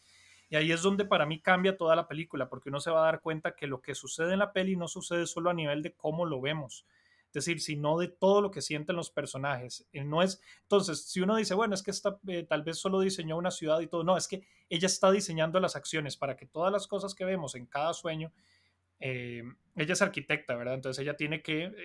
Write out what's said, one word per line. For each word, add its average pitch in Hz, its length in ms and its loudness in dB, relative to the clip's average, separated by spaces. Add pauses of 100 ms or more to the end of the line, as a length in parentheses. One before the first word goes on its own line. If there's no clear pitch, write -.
(500)
Y 156 60 -2
ahí 156 160 4
es 165 120 2
donde 196 220 4
para 180 200 4
mí 156 160 -4
cambia 185 360 4
toda 160 180 4
la 165 120 0
película, 151 400 -4
porque 131 220 -10
uno 143 100 -4
se 170 120 -2
va 160 100 6
a 160 40 6
dar 160 160 4
cuenta 160 340 -4
que - 100 -10
lo 135 160 -4
que 139 140 -8
sucede 165 380 -2
en 196 60 2
la 202 140 0
peli 190 220 2
no 170 120 -4
sucede 170 380 -2
solo 170 240 0
a 175 60 2
nivel 151 260 0
de 151 140 -8
cómo 165 320 -2
lo 139 140 -4
vemos, 143 440 -6 (420)
es - 60 -20
decir, 156 260 -2
sino 151 380 0
de 175 120 0
todo 196 320 6
lo 196 100 0
que 156 100 -8
sienten 151 340 -2
los 165 140 -4
personajes. 135 840 -4
Eh, 143 100 -8
no 151 180 2
es, 190 200 2 (200)
entonces, 190 480 2
si 185 120 0
uno 196 160 4
dice, 202 180 0
bueno, 214 180 2
es 190 80 -2
que - 80 -8
esta, 196 380 -2
eh, 175 160 -4
tal 151 180 0
vez 160 160 -6
solo 190 220 0
diseñó 180 380 0
una 175 120 0
ciudad 160 300 0
y 165 80 -4
todo, 165 160 -4
no, 180 120 4
es 160 120 -2
que 190 180 -8 (240)
ella 175 160 0
está 190 240 6
diseñando 170 500 2
las 180 160 0
acciones 147 420 -4
para 135 180 -4
que - 100 -20
todas 170 260 0
las 202 160 -2
cosas 196 280 -4
que 185 100 -4
vemos 185 300 -4
en 123 100 -12
cada 151 280 -2
sueño, 160 380 -6 (680)
eh, 123 420 -6 (340)
ella 156 180 0
es 170 100 2
arquitecta, 151 520 -2
¿verdad? 123 200 -4
Entonces 135 260 -6
ella 143 160 -4
tiene 151 240 -4
que, 160 320 -4 (100)